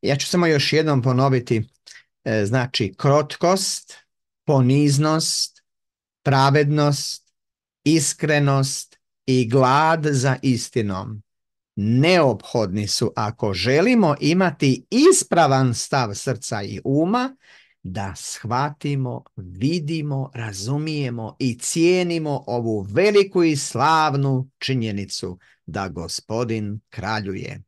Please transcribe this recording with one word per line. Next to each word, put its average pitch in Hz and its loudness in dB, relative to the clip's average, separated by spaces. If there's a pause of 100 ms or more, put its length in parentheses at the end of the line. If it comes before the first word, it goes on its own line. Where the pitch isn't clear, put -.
Ja 139 0
ću - -6
samo 175 2
još 147 2
jednom 151 2
ponoviti, 123 0 (540)
e, 110 0
znači, 120 -2
krotkost, 151 0 (500)
poniznost, 147 2 (600)
pravednost, 143 2 (500)
iskrenost 143 0 (260)
i 127 2
glad 143 4
za 131 0
istinom 107 -2 (520)
neophodni 113 2
su, - -2
ako 107 -4
želimo 156 2
imati 151 0
ispravan 160 4
stav 120 -4
srca 110 -6
i 101 -10
uma, 202 0 (480)
da 95 -8
shvatimo, 135 -6 (120)
vidimo, 143 -6
razumijemo 120 -6
i 123 -4
cijenimo 170 0
ovu 113 -2
veliku 190 2
i 160 4
slavnu 139 0
činjenicu 101 -6 (260)
da 98 -6
Gospodin 107 -6 (100)
kraljuje 98 -8